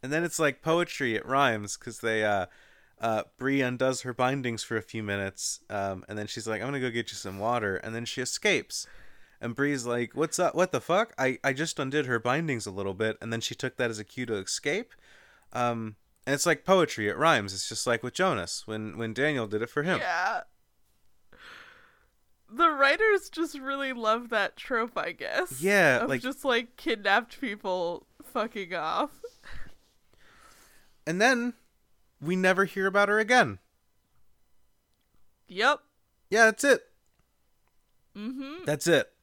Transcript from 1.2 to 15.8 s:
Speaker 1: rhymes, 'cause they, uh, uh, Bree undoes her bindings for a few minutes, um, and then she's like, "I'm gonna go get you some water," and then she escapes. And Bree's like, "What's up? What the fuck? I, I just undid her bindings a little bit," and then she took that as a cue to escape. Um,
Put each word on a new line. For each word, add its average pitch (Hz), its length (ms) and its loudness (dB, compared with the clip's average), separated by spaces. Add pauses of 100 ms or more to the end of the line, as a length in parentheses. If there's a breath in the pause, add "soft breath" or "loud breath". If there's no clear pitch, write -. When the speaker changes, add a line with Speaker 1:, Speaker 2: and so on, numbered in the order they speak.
Speaker 1:
rhymes, 120 500 2
'cause - 240 -14
they, 110 240 0
uh, 101 220 2 (560 soft breath)
uh, 110 220 0 (140)
Bree 135 240 2
undoes 127 400 0
her 127 120 -8
bindings 127 500 -2
for 113 140 -4
a 110 40 -2
few 110 220 -8
minutes, 101 560 -4 (100)
um, 98 380 -4
and 107 100 -8
then 104 100 -6
she's 110 200 -8
like, 110 140 -2
"I'm 117 60 -4
gonna 139 120 -4
go 127 120 -2
get 113 200 -4
you - 60 -10
some 98 220 -10
water," 107 380 0
and - 180 -8
then 117 100 -6
she - 160 -6
escapes. - 680 -2 (540 soft breath)
And 117 140 -6
Bree's 139 300 0
like, 120 300 -2
"What's 156 240 -2
up? 175 160 2
What 180 160 2
the - 100 0
fuck? 202 360 0
I, 131 260 0
I 139 100 2
just 151 260 -4
undid 139 260 0
her 123 140 0
bindings 131 460 -2
a 104 60 -8
little 98 220 -4
bit," 110 280 -2
and 113 120 -6
then 113 80 -4
she - 140 -6
took - 220 -6
that 123 140 0
as 107 80 -8
a 107 40 -8
cue 127 240 -8
to 113 80 0
escape. 147 580 -4 (600 soft breath)
Um, 117 420 -2 (300)